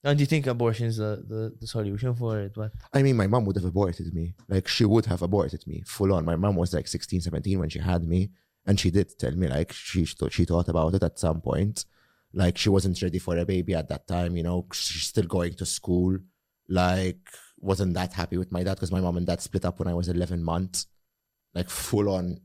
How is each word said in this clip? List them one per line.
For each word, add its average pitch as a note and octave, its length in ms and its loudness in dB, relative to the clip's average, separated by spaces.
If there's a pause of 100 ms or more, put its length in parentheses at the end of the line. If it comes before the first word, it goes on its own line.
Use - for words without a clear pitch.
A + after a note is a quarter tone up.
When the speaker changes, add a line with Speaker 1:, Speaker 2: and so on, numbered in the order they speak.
Speaker 1:
And C#3+ 160 2
do D3 40 4
you C#3 60 4
think C#3+ 200 2
abortion A#2 400 0
is A2+ 80 0
the, G#2+ 320 -4
the, A2 320 -6
the A2+ 80 -12
solution A2 480 -2
for A2+ 240 -2
it? G2+ 160 -8
What? G#2+ 160 -6 (220)
Speaker 2:
I C#3 100 6
mean, C3+ 140 6
my G2 100 4
mom A#2 160 4
would G2 140 2
have F2+ 80 -2
aborted F2 480 0
me. E2+ 200 -4 (140)
Like, F#2+ 220 2
she - 160 4
would G#2 220 6
have F2 140 0
aborted F#2 460 0
me - 180 -10
full G2 280 2
on. E2+ 100 2
My E2 140 0
mom G2+ 180 2
was, F2+ 180 0
like, D2+ 140 -2
sixteen, - 320 -4
seventeen F#2 400 -2
when D#2+ 80 -2
she D#2+ 120 -6
had E2+ 280 0
me. F2+ 240 2 (340)
And G2 140 4
she F2+ 120 2
did F#2 280 0
tell C2 160 -2
me, F2+ 140 0
like, D2 240 -2
she - 320 -2
th-, - 260 -4
she F2 140 2
thought E2+ 240 2
about E2 260 2
it F#2 80 2
at E2 160 -2
some E2 220 0
point. E2 420 -2 (480)
Like, F2+ 260 2
she - 120 2
wasn't F#2+ 320 2
ready F2+ 180 -2
for E2+ 180 -2
a F2 80 0
baby F2+ 300 0
at D#2 140 -4
that - 180 -8
time, F2 300 -2
you E2+ 60 -2
know, F2 280 -2
she's - 360 -4
still G2+ 180 0
going F2 300 -2
to F#2+ 100 -8
school. F2+ 520 0 (520)
Like, F#2 580 0 (300)
wasn't F#2+ 380 0
that F2+ 180 -4
happy F2 240 -4
with F2+ 160 -4
my F2+ 100 -2
dad F#2+ 160 -2
'cause F2 140 -4
my F#2 80 2
mom F2 160 0
and F2 100 -2
dad F2 140 -2
split - 240 -4
up F2+ 140 -4
when F2 100 -2
I F2 60 -2
was F2 120 -2
eleven F2 340 -2
months. E2+ 460 -2 (680)
Like, F2+ 160 -4
full - 380 0
on. F2+ 380 -2